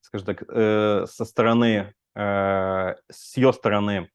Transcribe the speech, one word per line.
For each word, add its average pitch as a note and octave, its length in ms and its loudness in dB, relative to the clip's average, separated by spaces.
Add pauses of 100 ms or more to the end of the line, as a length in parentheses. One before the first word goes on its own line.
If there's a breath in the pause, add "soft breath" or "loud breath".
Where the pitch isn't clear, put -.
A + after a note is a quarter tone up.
скажем G2 240 -10
так, G2+ 220 -6
э, G#2+ 600 0
со - 180 -10
стороны, A2+ 680 0 (220)
э, G2 760 -2 (160)
с - 280 -16
её B2+ 140 4
стороны G#2 640 -2